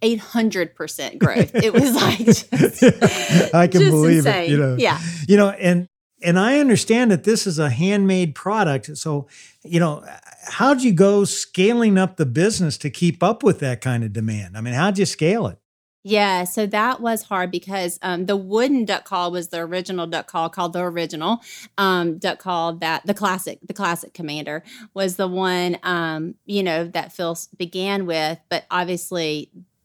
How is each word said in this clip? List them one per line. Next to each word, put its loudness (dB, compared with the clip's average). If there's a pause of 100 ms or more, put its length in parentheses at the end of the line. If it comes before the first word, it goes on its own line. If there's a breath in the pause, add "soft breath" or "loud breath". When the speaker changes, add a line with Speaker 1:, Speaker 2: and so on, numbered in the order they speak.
Speaker 1:
eight 2
hundred -2
percent -10
growth. 2
It 2
was, 4
like, 2
<laughs> -2
just, 4
Speaker 2:
<laughs> 4
I 6
can 6
Speaker 1:
just 6
Speaker 2:
believe 6
Speaker 1:
insane. 2
Speaker 2:
it, 0
you 2
know? 0
Speaker 1:
Yeah. 2 (280 loud breath)
Speaker 2:
You 6
know, 6
and, 0 (360)
and 4
I 2
understand 4
that 2
this 2
is -4
a 2
handmade 0
product. -2
So, -6 (360 loud breath)
you 0
know, -2 (440)
how'd 2
you 4
go 6
scaling 2
up -2
the 0
business 0
to -6
keep 0
up 0
with 4
that -4
kind -2
of -6
demand? -6
I -10
mean, -6
how'd 0
you 2
scale 0
it? -8 (440)
Speaker 1:
Yeah, 0
so -4
that -2
was -4
hard -4
because, -6
um, -4
the 0
wooden 0
duck -4
call -4
was -8
the -8
original -6
duck -6
call, -4
called -6
the -4
original, -4 (360 loud breath)
um, 0
duck -6
call, -4
that -6
the -2
classic, -6
the -14
classic -6
Commander -8 (300 loud breath)
was -4
the -2
one, -2
um, -4 (100)
you -4
know, -2
that -8
Phil -6
s-, -10
began -6
with. -2 (100)
But -6
obviously -6 (340)